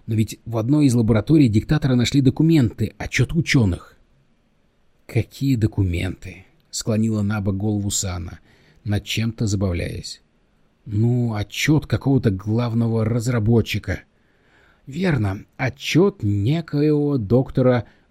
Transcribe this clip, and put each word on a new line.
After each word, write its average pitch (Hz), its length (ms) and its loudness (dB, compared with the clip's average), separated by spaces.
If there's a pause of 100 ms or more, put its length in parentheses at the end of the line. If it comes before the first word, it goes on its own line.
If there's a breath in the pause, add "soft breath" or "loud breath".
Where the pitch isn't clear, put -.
Но 113 80 -4
ведь 110 320 -2
в 117 120 -6
одной 143 280 2
из 127 80 4
лабораторий 120 540 4
диктатора 127 480 2
нашли 123 260 2
документы, 135 760 2
отчёт - 340 -2
учёных». 120 640 0 (1120)
«Какие 131 480 -2
документы?» — 92 880 -2 (240)
склонила 110 540 -2
набок 101 340 -2
голову 101 320 -2
Сана, 87 500 -6 (440 soft breath)
над 104 200 -2
чем-то 113 440 -4
забавляясь. 87 760 -4 (640)
«Ну, 120 480 0
отчёт 139 540 -2
какого-то 127 420 0
главного 113 720 -2
разработчика». 113 1000 0 (840 soft breath)
«Верно, 127 600 -2 (100)
отчёт 156 680 0
некоего 147 960 0
доктора 123 680 2 (240 soft breath)